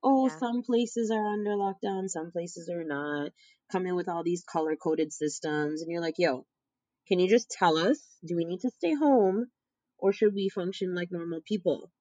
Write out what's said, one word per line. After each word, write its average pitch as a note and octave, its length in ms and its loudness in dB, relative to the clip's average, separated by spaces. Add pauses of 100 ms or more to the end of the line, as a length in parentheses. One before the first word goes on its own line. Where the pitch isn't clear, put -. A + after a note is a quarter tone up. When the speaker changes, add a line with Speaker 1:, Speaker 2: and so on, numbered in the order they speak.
Speaker 1:
Oh, C4 240 4
Speaker 2:
Yeah. - 140 -4
Speaker 1:
some A#3+ 220 -2
places A#3 480 0
are G#3+ 160 0
under G#3 240 -2
lockdown, G3 580 -2
some E3 220 -6
places E3+ 380 -8
are F3 160 -4
not." D3 480 -4 (380)
Come F#3 160 -2
in F3+ 80 -2
with F3+ 140 -2
all E3+ 140 -4
these F3 220 -4
color-coded D#3 680 -2
systems, D3+ 720 -2
and E3 80 -8
you're E3+ 100 -4
like, E3 180 -4
"Yo, D3 280 0 (600)
can F3+ 120 2
you F#3 100 4
just A3+ 220 4
tell E3 260 2
us, G#3 480 0
do F3 100 -4
we E3+ 100 0
need F3+ 160 -6
to D#4+ 100 -2
stay E4+ 240 0
home, B3 560 4 (480)
or G3 140 4
should G#3 220 4
we G3 140 0
function F#3 460 -4
like F3 160 -4
normal E3+ 300 -6
people?" F3 600 -2